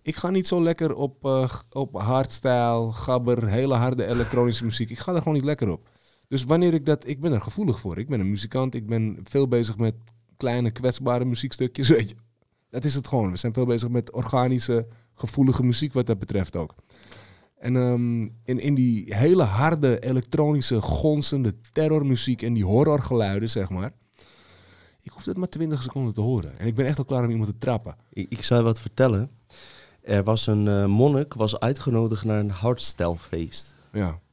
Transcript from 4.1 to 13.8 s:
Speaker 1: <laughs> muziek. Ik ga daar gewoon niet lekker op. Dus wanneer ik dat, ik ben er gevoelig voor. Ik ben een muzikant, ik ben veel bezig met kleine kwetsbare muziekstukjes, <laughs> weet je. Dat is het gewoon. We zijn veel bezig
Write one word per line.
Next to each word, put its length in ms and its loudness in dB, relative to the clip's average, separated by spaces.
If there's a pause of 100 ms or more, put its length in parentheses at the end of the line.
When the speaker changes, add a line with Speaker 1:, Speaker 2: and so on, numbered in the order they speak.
Speaker 1:
<laughs> 40 -2
muziek. 180 -4
Ik 100 -12
ga 120 -6
daar 100 0
gewoon 160 0
niet 80 0
lekker 240 0
op. 200 -6 (380)
Dus 160 -4
wanneer 300 4
ik 120 -2
dat, 220 0
ik 140 -6
ben 120 0
er 80 0
gevoelig 380 -2
voor. 180 -8
Ik 100 -6
ben 120 -2
een 100 0
muzikant, 460 -2
ik 120 -6
ben 360 -2
veel 240 0
bezig 300 0
met 160 0 (440)
kleine 340 0
kwetsbare 540 -2
muziekstukjes, 680 -2
<laughs> 60 10
weet 120 0
je. 60 -16 (540)
Dat 140 -8
is 120 -2
het 120 -6
gewoon. 240 0
We 60 -6
zijn 160 -4
veel 120 0
bezig 240 0